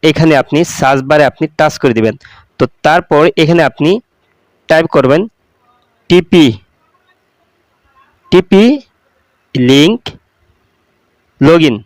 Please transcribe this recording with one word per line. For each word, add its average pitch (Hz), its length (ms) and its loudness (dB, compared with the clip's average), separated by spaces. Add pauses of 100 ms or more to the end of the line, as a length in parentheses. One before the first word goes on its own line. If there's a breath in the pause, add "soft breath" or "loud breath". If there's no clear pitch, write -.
(100)
এখানে 156 220 0 (100)
আপনি 143 160 -4 (200)
সার্চ 135 220 0 (100)
বারে 151 200 2
আপনি - 140 -8 (140)
টাচ 151 240 -2
করে 127 160 0
দিবেন। 110 160 -2 (440 soft breath)
তো - 60 0 (220)
তারপর 156 360 0 (200)
এখানে 165 280 0
আপনি 156 200 -4 (800)
টাইপ 160 180 0 (100)
করবেন 139 240 2 (880)
টিপি, 175 380 2 (1800)
টিপি 190 340 2 (1040)
লিংক 156 300 2 (1500)
লগইন। 160 380 2